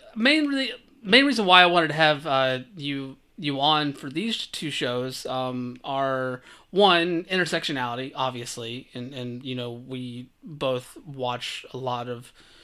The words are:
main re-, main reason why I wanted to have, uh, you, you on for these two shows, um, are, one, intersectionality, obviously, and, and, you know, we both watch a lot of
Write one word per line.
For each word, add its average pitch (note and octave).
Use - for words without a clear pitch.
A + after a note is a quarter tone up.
main C#4+
re-, C4+
main A#3
reason A3+
why F3+
I F3+
wanted E3+
to D3
have, D3+
uh, C3+
you, C#3
you C#3+
on D3
for C#3+
these G#3
two -
shows, B2+
um, B2+
are, C3
one, F3
intersectionality, C#3+
obviously, B2
and, B2+
and, B2
you B2+
know, A#2+
we B2+
both C#3
watch B2+
a -
lot B2
of B2